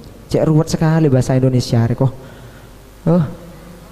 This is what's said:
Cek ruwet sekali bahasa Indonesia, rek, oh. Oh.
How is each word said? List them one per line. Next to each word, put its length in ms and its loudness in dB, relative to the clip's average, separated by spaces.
Cek 160 0
ruwet 240 2
sekali 400 0
bahasa 280 2
Indonesia, 520 0
rek, 160 -2
oh. 80 0
Oh. 160 2